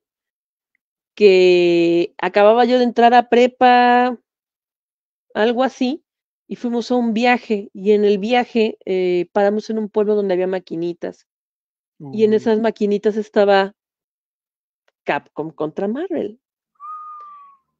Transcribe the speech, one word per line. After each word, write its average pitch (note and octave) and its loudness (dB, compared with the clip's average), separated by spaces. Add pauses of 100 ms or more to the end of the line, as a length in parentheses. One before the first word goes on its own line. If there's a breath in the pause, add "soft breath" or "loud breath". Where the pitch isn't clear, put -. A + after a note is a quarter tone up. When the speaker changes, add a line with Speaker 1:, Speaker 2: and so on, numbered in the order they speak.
(1160)
Speaker 1:
que F3 2
acababa G#3 2
yo B3 2
de B3 0
entrar A#3 2
a A#3+ 4
prepa, B3 2 (1160)
algo A#3 0
así, C4 -4 (440)
y - -14
fuimos A#3 -6
a B3 0
un A#3 -2
viaje, A#3 -2
y G3 -2
en G#3 2
el G#3 2
viaje, A#3 -2
eh, F3+ -2
paramos G#3 -2
en A3 -6
un G#3+ -6
pueblo G#3+ 0
donde G3+ -2
había F#3 -2
maquinitas, F3 -10 (840)
y G#3+ -2
en G#3+ 4
Speaker 2:
Uy. A3 2
Speaker 1:
esas A3 -2
maquinitas G#3 -2
estaba G3+ 0 (1300)
Capcom D3+ -8
contra D#3+ -8
Marvel. C4 -8 (1400)